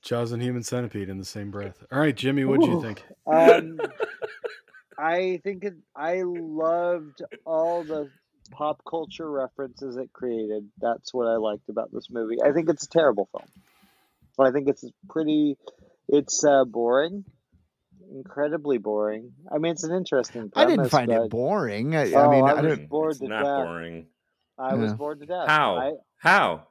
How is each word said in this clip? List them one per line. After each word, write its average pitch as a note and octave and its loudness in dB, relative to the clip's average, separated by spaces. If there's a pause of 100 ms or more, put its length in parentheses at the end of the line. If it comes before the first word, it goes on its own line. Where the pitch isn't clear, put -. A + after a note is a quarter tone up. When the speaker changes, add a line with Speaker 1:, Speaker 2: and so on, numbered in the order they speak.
Speaker 1:
Jaws A#2+ -4
and A#2+ -4
Human B2 -4
Centipede A2 -6
in F#2+ -10
the F#2+ -10
same G2+ -12
breath. G2+ -12
All C3+ -2
right, D3+ 2
Jimmy, C3+ 0
what'd B3+ 6
you F3 0
Speaker 2:
Ooh. D#3+ -2
Speaker 1:
think? A2 -10 (220)
Speaker 2:
Um, D#4+ 6 (600)
Speaker 3:
<laughs> - -18
Speaker 2:
I F3 -2
think F#3+ -8
it, G3 -8 (220)
I E3+ -4
loved E3 -2 (220)
all E3 -2
the D3+ -6 (420)
pop D3+ -6
culture D#3+ -8
references C3 -8
it B2+ -10
created. G#2+ -6 (100)
That's A#2 -4
what B2 0
I A2+ 2
liked G#2+ -4
about G#2+ -6
this - -12
movie. A#2 -4
I C#3 2
think C3+ 0
it's D#3 -2
a - -18
terrible B2+ 4
film. - -14 (920)
I C3+ 6
think C#3 -2
it's C3+ -4 (240)
pretty, D3+ 0 (500)
it's, - 0
uh, C#3 6
boring, B2+ 0 (880)
incredibly C#3+ -2
boring. G#2+ -2 (200)
I D3+ -2
mean, E3 0
it's D#3+ -6
an D#3+ -4
interesting A#2+ -2
Speaker 4:
I D4 6
didn't C4 4 (140)
Speaker 2:
premise, - 0
Speaker 4:
find B2 2
it A2+ 4
Speaker 2:
but A#2 2
Speaker 4:
boring. B2+ -2
I, C3+ 2
I C#3+ 8
Speaker 2:
Oh, D3 8
Speaker 4:
mean, C3+ 6
Speaker 2:
I C3+ 6
Speaker 4:
I - 4
Speaker 2:
was - 2
Speaker 4:
didn't. D3 0
Speaker 2:
bored D#3 0
Speaker 3:
It's C#3 -6
Speaker 2:
to C3+ -8
Speaker 3:
not A2 -2
Speaker 2:
death. C#3 0
Speaker 3:
boring. E2 -10 (520)
Speaker 2:
I C3 -2
was A2+ 0
Speaker 4:
Yeah. G#2 -6
Speaker 2:
bored D3 -8
to D3 -18
death. F3 -4
Speaker 3:
How? C#3+ 4
Speaker 2:
I C#3 -2 (240)
Speaker 3:
How? D3 2